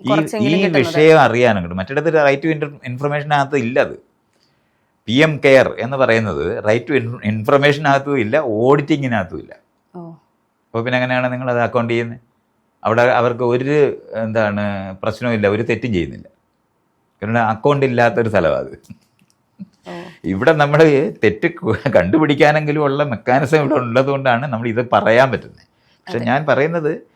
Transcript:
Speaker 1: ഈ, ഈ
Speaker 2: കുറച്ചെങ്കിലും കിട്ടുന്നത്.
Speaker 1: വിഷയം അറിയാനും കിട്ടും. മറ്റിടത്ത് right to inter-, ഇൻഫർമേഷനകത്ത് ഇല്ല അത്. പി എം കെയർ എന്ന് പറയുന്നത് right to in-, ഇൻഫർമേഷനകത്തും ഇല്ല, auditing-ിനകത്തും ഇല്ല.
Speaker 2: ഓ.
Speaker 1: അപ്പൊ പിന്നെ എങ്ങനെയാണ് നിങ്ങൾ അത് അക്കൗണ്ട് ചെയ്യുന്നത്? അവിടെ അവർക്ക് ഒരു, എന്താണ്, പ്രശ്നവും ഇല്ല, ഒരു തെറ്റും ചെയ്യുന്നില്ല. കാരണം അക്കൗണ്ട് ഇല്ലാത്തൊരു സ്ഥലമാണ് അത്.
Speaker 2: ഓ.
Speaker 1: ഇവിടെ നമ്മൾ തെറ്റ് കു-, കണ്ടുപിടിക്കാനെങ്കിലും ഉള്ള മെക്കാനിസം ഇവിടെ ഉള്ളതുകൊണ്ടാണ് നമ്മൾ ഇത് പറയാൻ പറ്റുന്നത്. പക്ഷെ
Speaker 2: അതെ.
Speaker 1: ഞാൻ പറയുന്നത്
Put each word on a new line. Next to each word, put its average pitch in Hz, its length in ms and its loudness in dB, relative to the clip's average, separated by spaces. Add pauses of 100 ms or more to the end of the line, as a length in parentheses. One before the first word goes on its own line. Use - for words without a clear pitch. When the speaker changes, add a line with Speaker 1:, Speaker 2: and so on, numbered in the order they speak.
Speaker 1:
ഈ, - 40 -16
ഈ 131 40 -4
Speaker 2:
കുറച്ചെങ്കിലും 156 500 0
കിട്ടുന്നത്. 170 240 2
Speaker 1:
വിഷയം 156 380 6
അറിയാനും 117 420 4
കിട്ടും. 87 140 -8
മറ്റിടത്ത് 147 480 0
right 143 220 2
to 160 80 0
inter-, 147 300 -8
ഇൻഫർമേഷനകത്ത് 143 720 -2
ഇല്ല 127 240 0
അത്. 90 140 -4 (1120)
പി 107 60 -4
എം 147 320 2
കെയർ 135 340 6
എന്ന് 123 180 -6
പറയുന്നത് 110 680 0
right 127 260 0
to 135 100 0
in-, 117 240 -8
ഇൻഫർമേഷനകത്തും 139 960 0
ഇല്ല, 113 200 0
auditing-ിനകത്തും 131 1000 0
ഇല്ല. - 300 -20 (260)
Speaker 2:
ഓ. 180 40 -16 (680)
Speaker 1:
അപ്പൊ 113 160 -6
പിന്നെ 123 160 -2
എങ്ങനെയാണ് 127 340 -2
നിങ്ങൾ 127 180 -6
അത് 120 100 0
അക്കൗണ്ട് 117 320 -2
ചെയ്യുന്നത്? 117 280 -4 (640)
അവിടെ 113 180 2
അവർക്ക് 120 420 2
ഒരു, 131 540 0 (160)
എന്താണ്, 110 460 -2 (420)
പ്രശ്നവും 117 320 -4
ഇല്ല, 104 140 0
ഒരു 104 140 0
തെറ്റും 117 300 -4
ചെയ്യുന്നില്ല. 71 360 -6 (920)
കാരണം 113 260 0
അക്കൗണ്ട് 139 380 0
ഇല്ലാത്തൊരു 117 420 0
സ്ഥലമാണ് 85 300 0
അത്. 65 200 -10 (840)
Speaker 2:
ഓ. 175 400 -16 (220)
Speaker 1:
ഇവിടെ 98 280 2
നമ്മൾ 147 260 0 (460)
തെറ്റ് 156 300 0
കു-, - 420 -4
കണ്ടുപിടിക്കാനെങ്കിലും 151 880 2
ഉള്ള 143 200 0
മെക്കാനിസം 131 520 0
ഇവിടെ 143 180 0
ഉള്ളതുകൊണ്ടാണ് 131 760 0
നമ്മൾ 117 160 -4
ഇത് 117 240 -2
പറയാൻ 113 380 4
പറ്റുന്നത്. - 300 -8 (200)
പക്ഷെ - 380 -12
Speaker 2:
അതെ. 117 80 -4
Speaker 1:
ഞാൻ 143 200 0
പറയുന്നത് 156 560 0 (140)